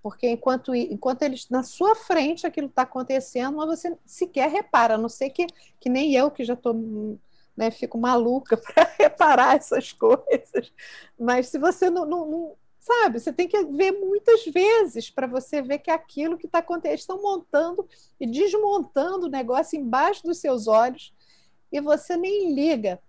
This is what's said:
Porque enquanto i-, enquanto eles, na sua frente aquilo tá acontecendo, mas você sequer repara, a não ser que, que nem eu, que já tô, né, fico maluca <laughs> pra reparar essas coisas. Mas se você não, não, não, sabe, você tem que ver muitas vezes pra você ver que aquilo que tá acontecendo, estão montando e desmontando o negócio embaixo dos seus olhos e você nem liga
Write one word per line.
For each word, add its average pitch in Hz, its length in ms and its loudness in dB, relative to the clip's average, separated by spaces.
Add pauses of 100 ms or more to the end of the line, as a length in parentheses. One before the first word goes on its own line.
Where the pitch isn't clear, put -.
Porque 226 280 -4
enquanto 254 460 -2
i-, 240 180 -2
enquanto 262 300 -4
eles, 262 260 -6
na 254 140 -2
sua 403 320 0
frente 330 520 -2
aquilo 285 220 -6
tá 254 140 0
acontecendo, 262 760 -4
mas 311 220 -4
você 339 260 -8
sequer 311 440 -2
repara, 247 460 2
a - 20 -2
não 220 120 -4
ser 269 200 -6
que, 349 180 -4 (320)
que 247 100 -4
nem 277 260 2
eu, 277 160 4
que 277 120 -8
já 240 120 -2
tô, 240 180 -4 (800)
né, 220 160 -2
fico - 260 -8
maluca 240 580 2
<laughs> 226 60 -12 (120)
pra 320 100 8 (140)
reparar 294 580 6
essas - 360 -2
coisas. - 800 0 (480)
Mas 247 280 0
se - 100 -6
você 359 320 2
não, 349 160 -2
não, 330 200 -4
não, 320 300 -8 (240)
sabe, 415 400 2
você 302 140 -6
tem 359 140 0
que 392 180 0
ver 302 260 0
muitas 415 540 2
vezes 370 640 2
pra 262 180 -6
você 262 340 -6
ver 277 180 -4
que 330 120 -4
aquilo 320 460 -4
que 320 100 -14
tá 330 120 0
acontecendo, 339 400 -4
estão 381 220 -10
montando 349 680 -2 (320)
e 269 60 -6
desmontando 370 1000 0
o 294 40 -6
negócio 262 480 -2
embaixo 285 460 0
dos 339 140 -4
seus 247 300 -2
olhos 226 460 2 (580)
e 285 100 -4
você 302 340 0
nem 370 380 -2
liga 254 560 0